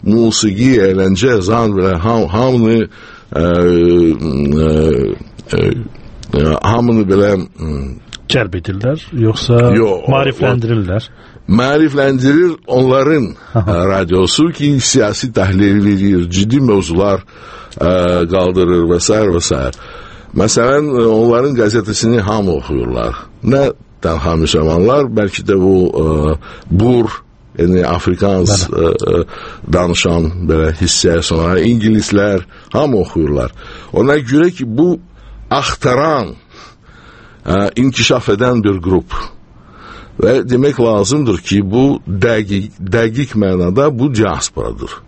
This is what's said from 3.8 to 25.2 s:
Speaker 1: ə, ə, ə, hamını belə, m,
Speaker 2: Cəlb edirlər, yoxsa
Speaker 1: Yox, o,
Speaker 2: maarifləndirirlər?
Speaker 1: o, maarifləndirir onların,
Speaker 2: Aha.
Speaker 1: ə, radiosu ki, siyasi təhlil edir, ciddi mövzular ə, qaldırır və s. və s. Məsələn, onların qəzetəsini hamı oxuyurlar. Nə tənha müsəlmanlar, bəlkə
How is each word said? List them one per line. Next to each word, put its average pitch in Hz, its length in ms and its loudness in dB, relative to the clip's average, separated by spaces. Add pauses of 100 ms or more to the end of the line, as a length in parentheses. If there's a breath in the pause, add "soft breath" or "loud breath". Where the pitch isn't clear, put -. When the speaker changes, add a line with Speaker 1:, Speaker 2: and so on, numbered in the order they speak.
Speaker 1:
ə, 78 120 2 (760)
ə, 50 180 -2 (640)
ə, 71 180 0 (140)
hamını 117 480 0
belə, 101 280 2
m, 78 460 -8 (440)
Speaker 2:
Cəlb 110 280 -2
edirlər, 101 540 -4
yoxsa 113 480 0 (160)
Speaker 1:
Yox, 104 320 2
o, - 80 -2
Speaker 2:
maarifləndirirlər? 120 920 -2
Speaker 1:
o, - 280 -20 (160)
maarifləndirir 139 1040 2 (120)
onların, 131 680 2 (160)
Speaker 2:
Aha. 110 160 0
Speaker 1:
ə, 92 220 0
radiosu 95 680 0
ki, 143 260 0
siyasi 113 560 0
təhlil 98 480 2
edir, 98 480 2
ciddi 101 320 0
mövzular 98 600 0 (480 loud breath)
ə, 85 200 -2 (340)
qaldırır 90 640 2
və 87 120 2
s. 107 240 0
və 87 160 0
s. 69 200 -2 (680 loud breath)
Məsələn, 131 600 0 (120)
onların 117 560 2
qəzetəsini 110 680 0
hamı 98 360 -2
oxuyurlar. 60 680 -6 (120)
Nə 135 280 2 (300)
tənha 82 420 -2
müsəlmanlar, 87 720 2
bəlkə 104 340 -2